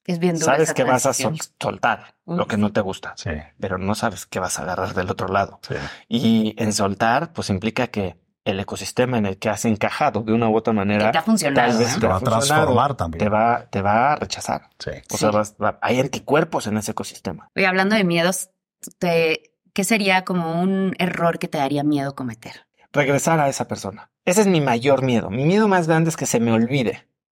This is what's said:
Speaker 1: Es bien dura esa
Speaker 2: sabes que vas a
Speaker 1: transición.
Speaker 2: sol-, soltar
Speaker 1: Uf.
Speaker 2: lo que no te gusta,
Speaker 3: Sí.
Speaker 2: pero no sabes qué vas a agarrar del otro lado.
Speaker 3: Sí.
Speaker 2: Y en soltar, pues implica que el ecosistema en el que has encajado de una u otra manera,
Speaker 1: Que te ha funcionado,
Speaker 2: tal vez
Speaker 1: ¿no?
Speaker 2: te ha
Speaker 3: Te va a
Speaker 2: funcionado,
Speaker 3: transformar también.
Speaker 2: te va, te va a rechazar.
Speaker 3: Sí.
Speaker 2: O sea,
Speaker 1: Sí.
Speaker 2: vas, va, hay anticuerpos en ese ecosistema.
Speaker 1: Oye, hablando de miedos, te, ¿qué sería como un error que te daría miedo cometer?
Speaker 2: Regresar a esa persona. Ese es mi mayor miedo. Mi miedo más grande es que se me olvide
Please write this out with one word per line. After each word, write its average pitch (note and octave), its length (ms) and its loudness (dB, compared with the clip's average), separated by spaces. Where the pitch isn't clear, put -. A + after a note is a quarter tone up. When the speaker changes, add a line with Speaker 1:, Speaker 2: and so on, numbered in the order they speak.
Speaker 1:
Es F3 140 -4
bien F3 180 2
dura C#3 180 2
esa D#3 100 4
Speaker 2:
sabes D3+ 80 -2
que C3+ 100 0
vas B2+ 220 2
a C3+ 80 2
Speaker 1:
transición. D#3 240 -2
Speaker 2:
sol-, - 240 -12
soltar G#2+ 540 -2
Speaker 1:
Uf. E3+ 120 -4
Speaker 2:
lo - 100 0
que - 100 -4
no G#3 160 2
te - 80 0
gusta, - 340 -6
Speaker 3:
Sí. - 140 -10
Speaker 2:
pero G2 180 -4
no F#2+ 180 -2
sabes A2 300 -4
qué - 140 -8
vas F2+ 200 -4
a C#2+ 40 -8
agarrar F#2 320 -4
del F#2+ 140 -2
otro F#2+ 200 -4
lado. G2 360 -2
Speaker 3:
Sí. - 100 -8
Speaker 2:
Y A2+ 480 2
en G#2+ 160 0
soltar, A2+ 580 0
pues - 180 -6
implica G#2+ 380 -2
que F#2+ 300 -6
el G2 160 -4
ecosistema A#2+ 580 -2
en G#2 80 0
el F#2+ 120 -4
que - 100 -4
has G#2 160 -2
encajado A2 600 0
de A2 100 0
una A2+ 160 2
u A2 80 4
otra A2+ 160 0
manera, G#2 320 2
Speaker 1:
Que A2+ 80 2
te - 60 0
ha - 20 -2
funcionado, C#3 480 2
Speaker 2:
tal A2+ 80 2
vez A#2+ 160 2
Speaker 1:
¿no? - 0 -
Speaker 2:
te - 40 -4
ha - 20 -2
Speaker 3:
Te A2+ 80 2
va - 80 2
a - 40 0
Speaker 2:
funcionado, A2+ 220 0
Speaker 3:
transformar C#3 560 2
también. E2 220 -6
Speaker 2:
te G#2 100 0
va, A2+ 400 2
te G2+ 120 -4
va A2+ 300 4
a D3+ 60 0
rechazar. - 600 -6
Speaker 3:
Sí. - 120 -12
Speaker 2:
O G#2+ 40 -4
sea, G#2+ 120 2
Speaker 1:
Sí. G#2 80 2
Speaker 2:
vas, G#2 260 -2
va, G#2 180 -2
hay B2 200 2
anticuerpos D3+ 640 0
en G#2 80 -2
ese G#2+ 160 -4
ecosistema. - 640 -10
Speaker 1:
Oye, F#3+ 120 2
hablando F#3+ 280 2
de G#3 80 2
miedos, E3+ 460 0
te, E3 540 0
¿qué G3 120 -2
sería F#3+ 400 2
como E3+ 360 -2
un F#3+ 380 0
error E3+ 400 0
que F#3+ 80 -6
te D#3+ 120 -4
daría C#3+ 260 0
miedo C#3 300 0
cometer? - 500 -12
Speaker 2:
Regresar C#3+ 480 2
a C#3 80 4
esa C3 220 -4
persona. G#2 420 -10
Ese F#3+ 160 4
es G3+ 60 4
mi F3 120 4
mayor C3 420 2
miedo. A#2 280 0
Mi B2+ 160 -2
miedo G#3 240 4
más F3+ 180 4
grande E3 220 4
es - 80 -4
que C3+ 80 -6
se A#2+ 160 0
me A#2 100 2
olvide A2+ 560 0